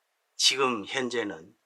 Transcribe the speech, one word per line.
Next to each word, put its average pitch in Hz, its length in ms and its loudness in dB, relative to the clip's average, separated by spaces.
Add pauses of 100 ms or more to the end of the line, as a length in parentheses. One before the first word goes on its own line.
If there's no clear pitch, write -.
(360)
지금 127 500 2
현재는, 113 720 -4 (100)